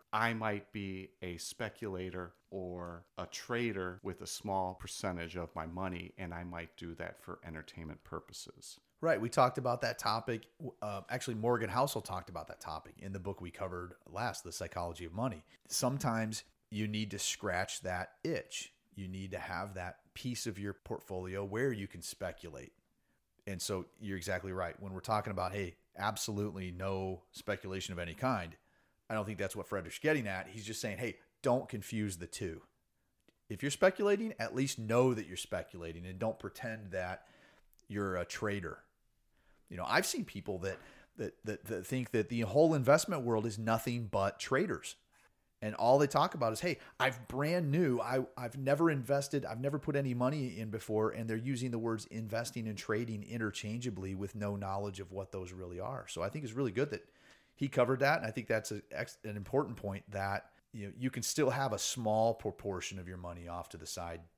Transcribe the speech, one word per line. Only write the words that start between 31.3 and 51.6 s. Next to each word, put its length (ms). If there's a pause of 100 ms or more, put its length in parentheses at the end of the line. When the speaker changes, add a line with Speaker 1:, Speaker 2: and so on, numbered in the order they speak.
Speaker 2:
don't 260
confuse 480
the 100
two." 360 (880)
If 120
you're 80
speculating, 720
at 160
least 240
know 340
that 140
you're 100
speculating 680
and 100
don't 220
pretend 520
that 360 (600)
you're 280
a 100
trader. 540 (920)
You 80
know, 100
I've 180
seen 200
people 340
that, 180 (400)
that, 160 (120)
that, 200
that 220
think 240
that 180
the 120
whole 320
investment 480
world 240
is 120
nothing 500
but 320
traders. 560 (640)
And 140
all 220
they 80
talk 300
about 180
is, 60
"Hey, 180 (220)
I've 280
brand 440
new, 280
I, 260 (120)
I've 200
never 340
invested, 540
I've 160
never 180
put 160
any 180
money 460
in 100
before," 420
and 160
they're 100
using 340